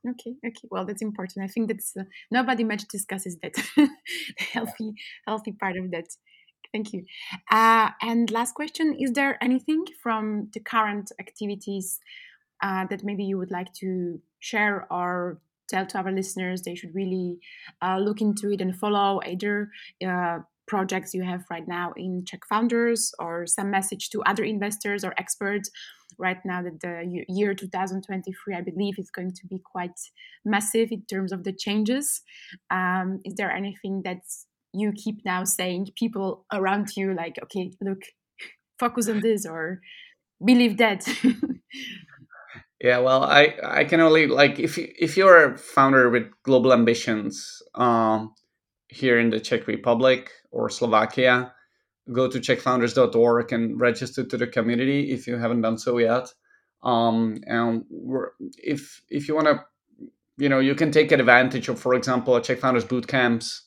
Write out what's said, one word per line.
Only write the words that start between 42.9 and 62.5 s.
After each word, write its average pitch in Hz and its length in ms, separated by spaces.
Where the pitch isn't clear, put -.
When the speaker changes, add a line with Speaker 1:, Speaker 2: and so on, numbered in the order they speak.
Speaker 2:
well, 131 260
I, 143 380
I - 220
can 165 160
only, 160 260
like, 139 320
if - 180
you, - 220
if 151 180
you're 170 380
a - 40
founder 135 520
with 117 140
global 127 300
ambitions, 117 920
um, 113 600
here 123 300
in 117 120
the 110 100
Czech - 260
Republic 123 640
or 113 180
Slovakia, 120 840
go 127 160
to 131 100
czech 120 220
founders 120 320
dot 123 240
org 117 360
and 113 280
register 123 440
to 123 120
the 120 100
community 123 640
if 131 160
you 120 120
haven't 117 240
done 113 160
so 120 200
yet. 120 300
Um, 113 640
and 117 420
we're, 110 420
if, - 500
if 143 200
you 151 60
wanna, 151 300
you 139 140
know, 135 80
you 135 160
can 147 180
take 156 200
advantage 127 580
of, 117 100
for 127 140
example, 123 420
a 117 60
Czech 123 160